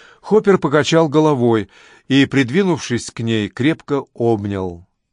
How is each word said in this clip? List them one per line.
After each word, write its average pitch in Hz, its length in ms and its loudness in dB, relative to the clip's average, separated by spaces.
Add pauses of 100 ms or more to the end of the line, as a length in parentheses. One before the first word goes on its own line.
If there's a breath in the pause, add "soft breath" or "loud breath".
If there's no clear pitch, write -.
(200 loud breath)
Хоппер 202 380 2
покачал 156 500 2
головой 127 640 0 (380 soft breath)
и, 135 180 4
придвинувшись 135 840 -2
к - 100 -12
ней, 113 280 -2
крепко 139 640 -4
обнял. 101 720 -4 (260)